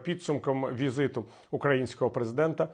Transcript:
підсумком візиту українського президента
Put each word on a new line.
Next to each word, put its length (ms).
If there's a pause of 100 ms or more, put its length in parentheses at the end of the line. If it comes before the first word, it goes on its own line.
підсумком 600
візиту 580 (260)
українського 600
президента 640